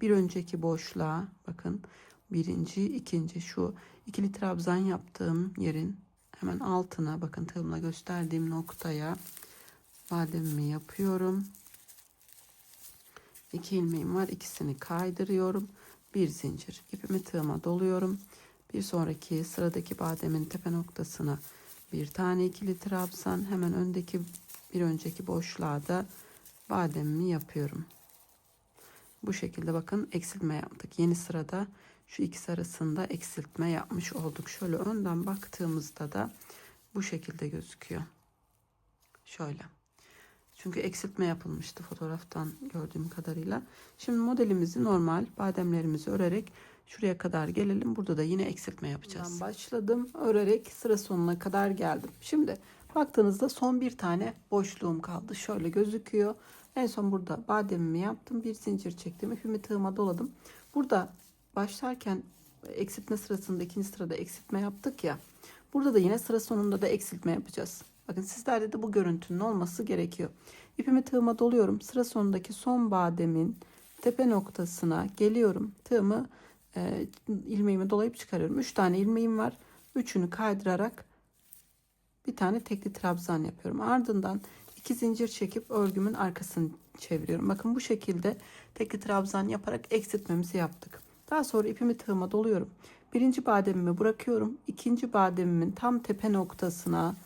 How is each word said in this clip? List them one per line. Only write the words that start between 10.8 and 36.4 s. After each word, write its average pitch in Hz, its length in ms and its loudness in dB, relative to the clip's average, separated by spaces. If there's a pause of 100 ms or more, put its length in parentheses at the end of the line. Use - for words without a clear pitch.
İki 175 240 -2
ilmeğim 170 380 0
var. 190 120 2
İkisini 147 500 -6
kaydırıyorum. 185 920 0 (480)
Bir 180 120 4
zincir. - 540 -6 (100)
İpimi 190 320 -4
tığıma 160 400 -2
doluyorum. 185 560 2 (540)
Bir 208 80 -2
sonraki 160 600 -2
sıradaki 170 560 -2
bademin 160 460 0
tepe 175 260 -4
noktasına 165 680 -4 (540)
bir 151 140 -4
tane 180 380 0
ikili 185 340 -2
trabzan. 185 720 -2
Hemen 180 220 2
öndeki, 180 480 -2 (520)
bir 180 80 2
önceki 165 460 -2
boşluğa 165 600 -4
da 185 180 0 (640)
bademimi 165 600 0
yapıyorum. 156 560 -2 (1400)
Bu 202 100 -2
şekilde 170 400 -4
bakın 180 380 -2
eksiltme 170 440 -2
yaptık. - 440 -8
Yeni 170 160 6
sırada 175 520 -4 (400)
şu - 160 -4
ikisi - 280 -6
arasında 170 540 -2
eksiltme - 640 -6
yapmış 170 440 -4
olduk. 160 360 -6
Şöyle 175 260 -4
önden 190 500 0
baktığımızda 160 840 -4
da - 200 -2 (640)